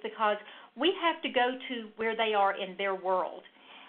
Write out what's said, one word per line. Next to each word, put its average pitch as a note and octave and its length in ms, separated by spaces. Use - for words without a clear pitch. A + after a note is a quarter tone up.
because G#3 340
we D#4 240
have E4 220
to C#4 80
go B3+ 280
to A3+ 280
where A3 180
they A3 200
are G3 180
in F#3 240
their G3 180
world. F#3 480